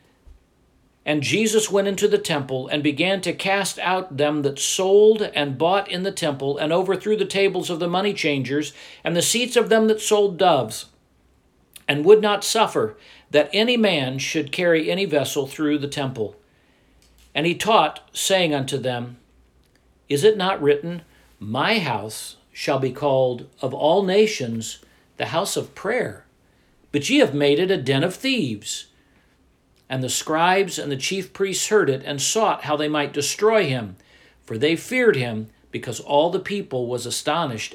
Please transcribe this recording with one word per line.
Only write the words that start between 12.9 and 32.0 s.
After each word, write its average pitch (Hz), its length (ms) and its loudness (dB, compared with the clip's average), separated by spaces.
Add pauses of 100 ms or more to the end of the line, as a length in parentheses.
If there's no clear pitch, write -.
that 147 220 2
any 226 240 2
man 147 420 0
should 135 340 -4
carry 170 380 2
any 190 140 0
vessel 143 420 -2
through 147 320 -2
the 139 100 -6
temple. 123 460 -6 (1000)
And 151 120 0
he 170 80 0
taught, 190 580 0
saying 180 420 0
unto 135 220 -4
them, 123 400 -6 (920)
"Is 143 160 -2
it 214 140 6
not 185 240 0
written, 147 400 0 (400)
My 143 380 0
house 110 580 -6 (160)
shall - 260 -2
be 131 140 -2
called 131 560 0 (140)
of 131 100 -4
all 165 300 2
nations 185 800 0 (360)
the 120 100 -6
house 165 300 -2
of - 180 -8
prayer? 202 520 -6 (640)
But 139 160 -2
ye 294 120 4
have 160 120 4
made 143 260 4
it 185 120 2
a 190 80 0
den 135 260 0
of 180 100 -2
thieves." 160 720 -4 (1040)
And 131 160 -4
the 123 60 -4
scribes 175 680 0
and 147 140 -6
the 135 40 -4
chief 190 360 -6
priests 196 360 -4
heard 196 200 4
it, 131 160 -2